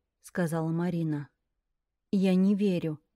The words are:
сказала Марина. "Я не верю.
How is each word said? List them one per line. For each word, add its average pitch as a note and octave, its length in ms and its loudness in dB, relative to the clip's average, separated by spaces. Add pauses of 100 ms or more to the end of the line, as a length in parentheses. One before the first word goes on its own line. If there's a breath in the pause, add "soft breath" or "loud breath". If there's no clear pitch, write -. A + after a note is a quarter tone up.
(260)
сказала E3 440 -4
Марина. E3 600 -4 (840)
"Я F#3+ 220 4
не F#3+ 220 4
верю. F3 440 -2 (160)